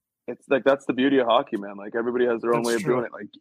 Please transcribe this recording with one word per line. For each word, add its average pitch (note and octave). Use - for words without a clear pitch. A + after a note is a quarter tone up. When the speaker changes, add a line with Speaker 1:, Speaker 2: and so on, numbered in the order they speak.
Speaker 1:
It's A#2+
like, C3
that's C#3
the -
beauty C3+
of A#2+
hockey, A#2
man. G2+
Like, G#2
everybody A#2+
has A2+
their A#2
own A#2
Speaker 2:
That's A#2+
Speaker 1:
way A#2
of G#2+
Speaker 2:
true. B2
Speaker 1:
doing A#2+
it. -
Like, G#2